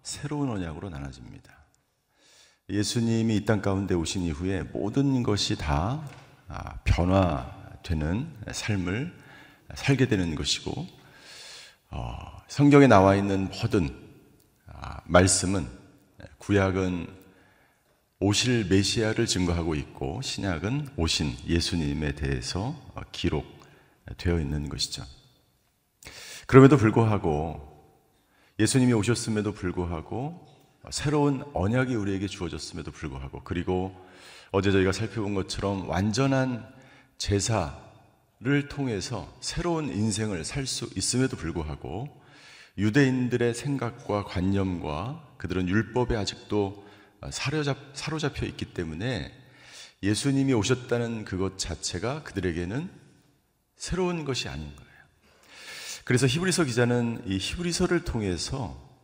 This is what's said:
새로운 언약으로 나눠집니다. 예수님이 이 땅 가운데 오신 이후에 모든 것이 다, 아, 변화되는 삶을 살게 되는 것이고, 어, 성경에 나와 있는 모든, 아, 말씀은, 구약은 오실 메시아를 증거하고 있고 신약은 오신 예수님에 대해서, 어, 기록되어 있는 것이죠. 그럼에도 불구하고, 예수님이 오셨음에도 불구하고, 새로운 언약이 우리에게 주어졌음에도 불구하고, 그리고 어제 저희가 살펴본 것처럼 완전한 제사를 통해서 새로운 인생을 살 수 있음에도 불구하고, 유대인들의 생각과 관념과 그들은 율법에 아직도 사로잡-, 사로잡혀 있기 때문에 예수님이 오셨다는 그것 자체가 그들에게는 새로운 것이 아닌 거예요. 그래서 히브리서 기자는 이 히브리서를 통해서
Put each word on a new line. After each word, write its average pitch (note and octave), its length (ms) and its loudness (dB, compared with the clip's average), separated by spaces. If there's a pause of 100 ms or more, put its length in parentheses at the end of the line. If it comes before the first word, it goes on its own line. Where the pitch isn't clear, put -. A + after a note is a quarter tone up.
새로운 D3 440 -4
언약으로 F2+ 380 -6
나눠집니다. C2+ 640 -12 (1160)
예수님이 A2+ 680 2
이 G2 80 2
땅 G#2+ 160 2
가운데 F#2+ 340 0
오신 F2 280 -2
이후에 F2 400 -2
모든 B2 640 0
것이 G#2 320 0
다, G#2 520 -2 (380)
아, - 380 -12
변화되는 F2 1500 0 (200)
삶을 G#2 600 -4 (640)
살게 C3 320 2
되는 F2 300 0
것이고, - 500 -4 (1040)
어, - 560 -10
성경에 C#3+ 400 10
나와 G2 300 10
있는 G2 340 0
모든, F2+ 400 0 (760)
아, - 380 -14
말씀은, F#2 600 4 (720)
구약은 F#2 680 0 (1120)
오실 A2 460 2
메시아를 G#2+ 600 2
증거하고 E2+ 480 0
있고 C#2+ 480 -6
신약은 G#2 760 -4
오신 D#2+ 400 0 (120)
예수님에 D2+ 680 0
대해서, D2+ 640 -4 (180)
어, - 60 -10 (100)
기록되어 - 1300 -6
있는 D2 280 -4
것이죠. - 360 -8 (1400)
그럼에도 C3+ 300 12
불구하고, F2+ 960 2 (840)
예수님이 B2 360 4
오셨음에도 G#2+ 580 0
불구하고, F2+ 960 -6 (440)
새로운 C#3+ 640 0
언약이 B2 420 0
우리에게 G2+ 320 -2
주어졌음에도 D#2+ 640 -8
불구하고, C#2 540 -10
그리고 F#2 500 -2 (560)
어제 G2 220 4
저희가 F#2+ 200 6
살펴본 G#2 420 -4
것처럼 G2 560 -4
완전한 B2 760 0 (520)
제사를 G2 580 0 (960)
통해서 A2+ 600 -6 (100)
새로운 D#3+ 520 -4
인생을 G#2 540 -2
살 C#3 180 -4
수 - 320 -6
있음에도 B2 400 0
불구하고, D#2+ 720 -6 (720)
유대인들의 B2 760 2
생각과 A#2 720 -4
관념과 F#2+ 1120 -2
그들은 F2+ 320 -2
율법에 A#2 480 0
아직도 G2+ 680 -4 (480)
사로잡-, C#3+ 640 -4
사로잡혀 D3 520 -4
있기 - 260 -8
때문에 E2 640 -6 (680)
예수님이 C3+ 520 2
오셨다는 A#2 720 0
그것 F#2+ 320 -4
자체가 G#2+ 640 -6
그들에게는 F#2 680 -4 (880)
새로운 F3 480 -2
것이 C3 240 -4
아닌 D2 160 -8
거예요. D2 220 -16 (1160)
그래서 B2+ 240 4
히브리서 E3+ 340 0
기자는 A#2+ 640 0
이 F#2+ 100 0
히브리서를 F3 680 0
통해서 G2+ 760 -4 (240)